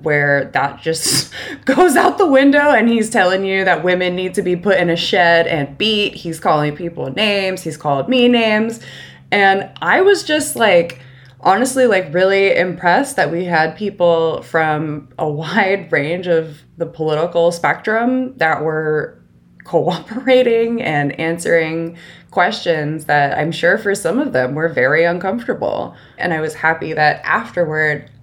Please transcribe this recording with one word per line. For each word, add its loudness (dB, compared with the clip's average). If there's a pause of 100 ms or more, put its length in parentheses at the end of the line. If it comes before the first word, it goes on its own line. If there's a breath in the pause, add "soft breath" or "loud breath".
where 0
that -4
just -4 (180)
<laughs> -16
goes 4
out 2
the 4
window 6
and 4
he's 0
telling 2
you 0
that 2
women 0
need -4
to -2
be 0
put 2
in 2
a 0
shed 2
and -4
beat. -2
He's -10
calling 0
people -10
names. -2
He's -8
called -2
me 4
names. 0 (500 loud breath)
And 2 (100)
I 2
was 4
just, -4
like, 2 (380 loud breath)
honestly, 2
like, 0
really 2
impressed 0
that 0
we -4
had 0
people 0
from -2 (100)
a -2
<laughs> -
wide -2
range -2
of -2 (160)
the -6
political 0
spectrum -2
that -2
were -4 (440)
cooperating 0
and -2
answering -2 (340 loud breath)
questions -2
that 0
I'm -2
sure 2
for -2
some -2
of -4
them -2
were 0
very 0
uncomfortable. -4 (220 loud breath)
And -4
I -2
was -4
happy -2
that 0
afterward, -2 (140)